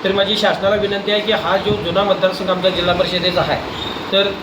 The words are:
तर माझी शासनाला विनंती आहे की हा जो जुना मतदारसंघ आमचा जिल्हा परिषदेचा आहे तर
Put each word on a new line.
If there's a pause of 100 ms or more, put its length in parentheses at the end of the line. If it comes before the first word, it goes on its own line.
तर
माझी
शासनाला
विनंती
आहे
की
हा
जो
जुना
मतदारसंघ
आमचा
जिल्हा
परिषदेचा
आहे (520)
तर (200)